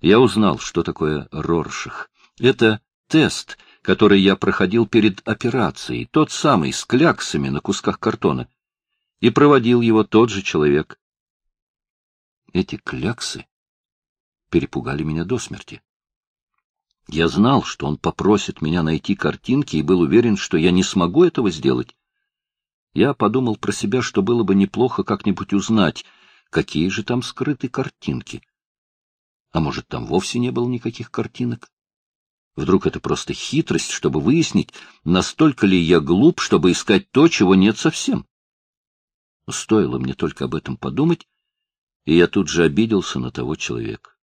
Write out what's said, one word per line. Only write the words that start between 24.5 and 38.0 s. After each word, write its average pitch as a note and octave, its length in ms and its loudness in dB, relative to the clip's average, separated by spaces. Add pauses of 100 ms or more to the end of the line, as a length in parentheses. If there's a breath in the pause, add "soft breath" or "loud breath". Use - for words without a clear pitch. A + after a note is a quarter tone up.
неплохо G2 500 0
как-нибудь F#2+ 500 -4
узнать, G2+ 520 0 (440 soft breath)
какие D#2+ 400 -2
же G2+ 140 -8
там B2 200 -4
скрыты C3+ 440 -6
картинки. - 760 -8 (1080)
А - 80 -2
может, - 280 -4
там - 180 -10
вовсе F#2+ 340 -2
не B2 120 -2
было B2 160 -4
никаких A#2+ 420 -8
картинок? A#2+ 600 -8 (840)
Вдруг F2 300 0
это D2+ 140 -4
просто - 340 -6
хитрость, - 560 -4
чтобы - 320 -2
выяснить, D3+ 520 0 (300 loud breath)
настолько F#2 600 2
ли F#2+ 140 4
я E2+ 200 4
глуп, F#2 400 4
чтобы F2+ 320 2
искать - 380 0
то, D3 180 4
чего F#2+ 280 4
нет G2 240 4
совсем? - 480 -4 (1200)